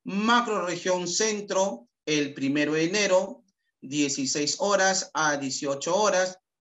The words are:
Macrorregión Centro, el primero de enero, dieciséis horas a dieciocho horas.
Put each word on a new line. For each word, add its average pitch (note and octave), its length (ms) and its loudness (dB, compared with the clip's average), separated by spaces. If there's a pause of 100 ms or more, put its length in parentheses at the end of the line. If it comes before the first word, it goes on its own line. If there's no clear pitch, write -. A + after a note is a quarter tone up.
Macrorregión F#3 1040 0
Centro, G3+ 800 -2 (200)
el D3 260 0
primero C#3+ 400 0
de D#3+ 120 2
enero, F#3+ 580 2 (360)
dieciséis C#3+ 800 -2
horas F#3+ 560 2
a D3 240 2
dieciocho C#3 580 -4
horas. F#3 440 2 (260)